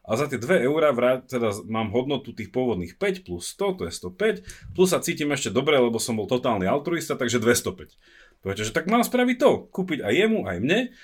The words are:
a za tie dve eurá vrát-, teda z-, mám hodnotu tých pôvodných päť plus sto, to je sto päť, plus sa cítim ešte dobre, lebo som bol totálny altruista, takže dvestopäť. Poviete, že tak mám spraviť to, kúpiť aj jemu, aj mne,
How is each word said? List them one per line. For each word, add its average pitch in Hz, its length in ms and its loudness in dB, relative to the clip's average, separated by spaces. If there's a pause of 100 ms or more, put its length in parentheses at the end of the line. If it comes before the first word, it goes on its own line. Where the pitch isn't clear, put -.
a - 160 -6
za 143 80 0
tie 127 160 -6
dve 135 240 2
eurá 151 240 4
vrát-, 123 400 2
teda 117 240 0
z-, 104 160 -10
mám 110 240 -2
hodnotu 127 400 -2
tých 98 160 -10
pôvodných 110 480 -2
päť 190 240 -2
plus - 320 -10
sto, 196 240 -4
to 180 80 -6
je 82 80 -8
sto - 160 -10
päť, 214 320 -2 (320)
plus 185 160 4
sa 165 80 2
cítim 151 320 -2
ešte 139 240 -2
dobre, 143 240 4
lebo 113 240 4
som 113 160 -2
bol 104 80 -2
totálny 117 400 0
altruista, 147 480 0
takže 123 240 0
dvestopäť. 107 640 0 (400)
Poviete, 104 240 -4
že 107 80 -6
tak 165 160 -2
mám 233 160 4
spraviť 247 320 0
to, 185 320 2
kúpiť 185 320 -4
aj 101 160 0
jemu, 208 320 2
aj 87 80 -4
mne, 147 220 2 (240)